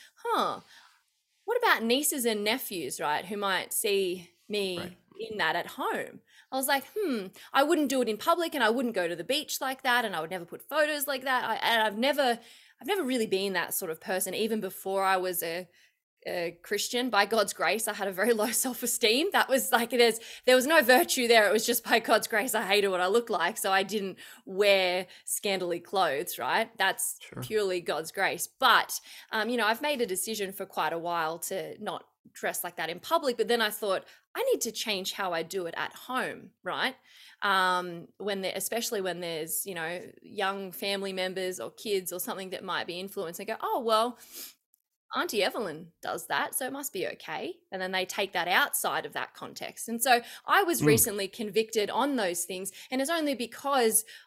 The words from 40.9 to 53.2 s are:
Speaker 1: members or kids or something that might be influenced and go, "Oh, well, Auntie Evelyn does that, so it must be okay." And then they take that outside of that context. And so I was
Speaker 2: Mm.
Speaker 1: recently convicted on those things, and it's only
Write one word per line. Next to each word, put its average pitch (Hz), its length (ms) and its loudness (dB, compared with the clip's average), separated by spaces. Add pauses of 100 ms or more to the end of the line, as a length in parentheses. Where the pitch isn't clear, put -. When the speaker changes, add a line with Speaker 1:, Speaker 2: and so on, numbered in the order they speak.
Speaker 1:
members 185 480 -4
or 113 100 -8
kids 190 440 -4
or 180 40 -6
something 190 320 -8
that 185 140 -8
might 160 220 -4
be 175 120 -8
influenced 185 420 -8
and 196 60 -10
go, 226 160 -4
"Oh, 381 180 -2
well, 226 380 2 (1000)
Auntie 247 280 0
Evelyn 180 480 -4 (100)
does - 240 -6
that, 156 300 -2
so 262 100 -4
it 262 60 -8
must 277 200 -8
be 175 160 -4
okay." - 460 -8 (160)
And 190 100 -6
then 185 120 -4
they 185 120 0
take 190 280 -4
that 170 160 0
outside 185 580 0
of 147 60 -16
that - 220 -8
context. - 540 -12
And 226 140 -6
so 240 180 6 (260)
I 359 180 6
was 320 180 0
Speaker 2:
Mm. - 40 4
Speaker 1:
recently 202 420 4
convicted 214 640 -2
on 269 260 0
those 180 280 0
things, 190 280 -8 (180)
and 262 100 -2
it's 277 100 -2
only 311 240 0